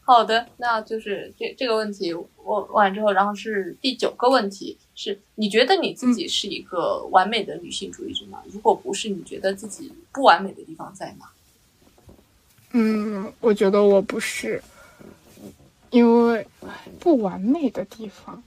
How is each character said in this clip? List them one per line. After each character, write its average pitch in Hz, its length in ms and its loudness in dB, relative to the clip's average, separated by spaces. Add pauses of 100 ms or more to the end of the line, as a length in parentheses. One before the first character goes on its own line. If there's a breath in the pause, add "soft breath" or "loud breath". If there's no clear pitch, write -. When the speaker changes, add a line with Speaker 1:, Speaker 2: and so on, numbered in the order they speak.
Speaker 1:
好 233 240 6
的， 226 200 0 (120)
那 233 240 -2
就 220 180 -8
是 208 400 -10
这， - 180 -10
这 269 80 -6
个 226 120 0
问 220 160 -4
题 180 200 -6
问 190 600 -8
完 196 200 2
之 208 80 -6
后， 208 120 2
然 196 120 2
后 208 80 -4
是 202 460 -6
第 247 160 -2
九 - 220 -2
个 240 120 2
问 226 200 2
题， - 280 -12 (160)
是 - 240 -8 (180)
你 214 120 -2
觉 220 160 4
得 381 140 4
你 269 160 -4
自 247 200 0
己 170 140 -2
是 - 200 -4
一 - 160 -8
个 131 380 -2 (100)
完 190 180 4
美 220 160 -2
的 160 120 -10
女 - 140 -14
性 190 200 -10
主 - 180 -14
义 - 40 -10
者 - 120 -10
吗？ - 200 -18
Speaker 2:
嗯。 175 80 -20
Speaker 1:
如 208 60 -14
果 208 160 4
不 - 180 -8
是， 220 140 -6
你 190 160 -6
觉 - 160 -16
得 196 140 -2
自 196 140 -12
己 165 220 -16 (220)
不 277 100 -6
完 196 220 6
美 196 80 -8
的 - 120 -20
地 160 120 -18
方 - 180 -18
在 - 240 -14
哪？ - 80 -20 (1500)
Speaker 2:
嗯， 214 680 -2
我 220 140 4
觉 202 180 4
得 202 120 4
我 196 180 8
不 220 180 -6
是。 - 420 -6 (1300 loud breath)
因 233 380 6
为， 226 180 -2 (160)
唉， - 80 -16 (300 loud breath)
不 294 220 4
完 180 180 -4
美 262 300 0
的 - 160 -6
地 220 240 -14
方。 - 380 -20